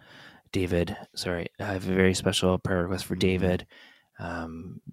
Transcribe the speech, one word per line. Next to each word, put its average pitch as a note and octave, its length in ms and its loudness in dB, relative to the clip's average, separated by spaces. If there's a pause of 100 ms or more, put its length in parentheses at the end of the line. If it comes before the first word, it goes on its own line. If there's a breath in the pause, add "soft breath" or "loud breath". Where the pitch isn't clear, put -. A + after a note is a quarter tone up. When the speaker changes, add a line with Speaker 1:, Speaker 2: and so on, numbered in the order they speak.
(520 loud breath)
Speaker 1:
David, F2 440 0 (200)
sorry. F2 320 -6 (120)
I G2+ 140 -6
have F#2 160 -4
a F#2 60 0
very F#2 180 6
special F#2 460 2
prayer F#2 240 0
request F#2 220 -4
for F#2 100 -4
Speaker 2:
Mm-hmm. F#2 40 -6
Speaker 1:
David. F#2 480 2 (520 soft breath)
Um, E2 640 -10 (120)